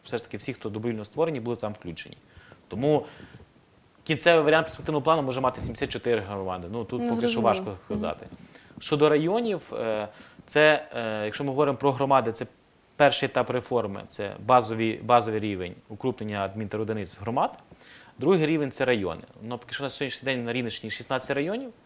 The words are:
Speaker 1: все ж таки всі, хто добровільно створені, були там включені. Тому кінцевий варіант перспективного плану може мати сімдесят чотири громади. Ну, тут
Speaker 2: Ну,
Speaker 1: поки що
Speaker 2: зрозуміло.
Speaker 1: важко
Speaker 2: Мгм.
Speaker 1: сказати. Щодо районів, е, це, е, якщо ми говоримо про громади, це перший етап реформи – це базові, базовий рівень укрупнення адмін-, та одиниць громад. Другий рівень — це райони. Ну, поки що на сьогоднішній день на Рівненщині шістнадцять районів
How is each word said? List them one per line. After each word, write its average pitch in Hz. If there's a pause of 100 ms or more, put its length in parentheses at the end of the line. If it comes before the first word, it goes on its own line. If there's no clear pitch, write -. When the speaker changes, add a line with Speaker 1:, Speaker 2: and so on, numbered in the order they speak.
Speaker 1:
все -
ж 110
таки -
всі, 123
хто -
добровільно 110
створені, 156
були 117
там 107
включені. - (520)
Тому 139 (960)
кінцевий 160
варіант 156
перспективного 151
плану 160
може 131
мати 127
сімдесят 120
чотири 117
громади. 92
Ну, 117
тут -
Speaker 2:
Ну, 240
Speaker 1:
поки 233
що -
Speaker 2:
зрозуміло. 226
Speaker 1:
важко 190
Speaker 2:
Мгм. 101
Speaker 1:
сказати. 208 (540)
Щодо 151
районів, 175 (120)
е, 107 (380)
це, 151 (100)
е, 110
якщо 123
ми 139
говоримо 139
про 139
громади, 131
це 113 (500)
перший 139
етап 123
реформи – 110
це 101 (120)
базові, 113
базовий 113
рівень 95 (140)
укрупнення 107
адмін-, 98
та 107
одиниць 107
громад. 131 (600)
Другий 156
рівень — 147
це 131
райони. 98 (200)
Ну, 117
поки -
що 139
на 131
сьогоднішній 131
день 127
на 117
Рівненщині 117
шістнадцять 127
районів 220 (160)